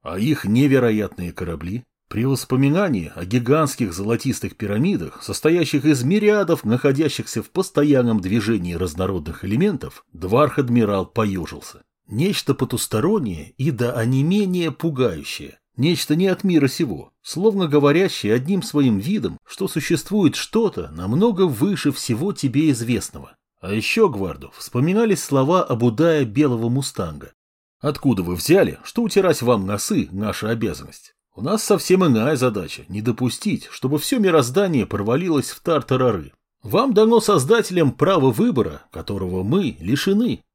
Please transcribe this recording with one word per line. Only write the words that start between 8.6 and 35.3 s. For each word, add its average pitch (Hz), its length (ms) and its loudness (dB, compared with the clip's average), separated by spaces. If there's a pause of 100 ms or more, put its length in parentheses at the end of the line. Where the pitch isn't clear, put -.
разнородных 87 720 -4
элементов, 139 720 -2
Дварх-адмирал 113 880 2
поежился. - 800 -6 (240)
Нечто 143 480 -2
потустороннее 120 1040 -2
и 139 120 -2
до 120 220 -2
онемения 165 800 0
пугающее. 120 880 -4 (180)
Нечто 156 400 0
не 190 120 2
от 180 160 -2
мира 160 240 4
сего, - 520 -6
словно 196 480 0
говорящее 143 640 2
одним 147 300 0
своим 131 360 2
видом, 135 380 -4 (100)
что - 220 -6
существует 170 680 0
что-то 160 580 -2
намного 160 500 0
выше 151 500 0
всего 147 400 -4
тебе 143 380 0
известного. 113 680 -4 (240)
А 98 140 -6
еще 185 340 2
Гварду 98 480 -6
вспоминались 190 680 0
слова 143 400 2
Абудая 127 640 2
Белого 117 460 0
Мустанга. 101 600 -6 (480)
«Откуда 135 420 0
вы 87 120 -4
взяли, 139 480 4
что - 200 -4
утирать 185 400 2
вам 117 240 2
носы – 104 440 -2
наша 101 380 -4
обязанность? 110 640 -6 (240)
У - 40 -14
нас 185 220 -2
совсем 185 420 4
иная 131 300 4
задача – 113 540 -2
не 98 120 -8
допустить, 123 720 -2
чтобы 143 300 -4
все - 180 -2
мироздание 160 680 2
провалилось 131 640 -2